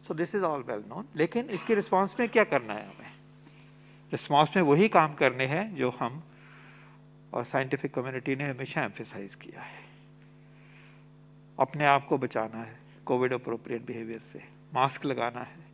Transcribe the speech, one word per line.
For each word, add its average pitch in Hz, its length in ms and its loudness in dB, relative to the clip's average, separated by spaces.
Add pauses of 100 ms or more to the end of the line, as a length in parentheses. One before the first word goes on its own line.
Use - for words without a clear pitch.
So 170 80 -4
this 165 200 -2
is 196 100 0
all 147 180 0
well 110 220 -6
known। 135 320 -12
लेकिन 170 340 0
इसकी 214 240 0
response 196 460 2
में 233 80 2
क्या 214 160 6
करना 117 300 0
है 104 120 -8
हमें? - 240 -16 (1000)
Response 147 440 4
में 190 60 6
वही 160 260 6
काम 156 260 4
करने 131 320 2
हैं 185 300 -4
जो 127 140 0
हम 131 320 -6 (1120)
और 123 100 -2
scientific 135 500 -2
community 131 420 -4
ने 143 140 -4
हमेशा 131 340 -4
emphasize 98 500 -10
किया - 260 -18
है। - 260 -16 (1700)
अपने 147 260 0
आप 139 220 6
को 143 120 2
बचाना 113 440 -4
है 113 160 -14 (280)
COVID 127 260 2
appropriate 120 540 -6
behavior 113 340 -10 (120)
से, - 100 -14 (320)
Mask 135 300 0
लगाना 123 360 -2
है। - 160 -12 (180)